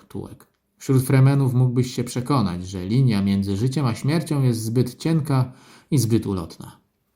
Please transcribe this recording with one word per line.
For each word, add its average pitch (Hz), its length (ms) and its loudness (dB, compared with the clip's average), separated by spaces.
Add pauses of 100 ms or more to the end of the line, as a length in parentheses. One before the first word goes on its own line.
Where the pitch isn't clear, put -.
Tułek. - 380 -14 (300)
Wśród 131 260 2
Fremenów 135 520 4
mógłbyś 123 400 0
się 123 100 -4
przekonać, 98 640 -2
że 92 180 -8
linia 113 360 2
między 98 340 0
życiem 131 300 -2
a 117 80 -2
śmiercią 147 480 -2
jest 117 200 0
zbyt 120 320 -2
cienka 139 580 0 (380)
i 156 80 2
zbyt 110 280 2
ulotna. 90 500 -6 (400)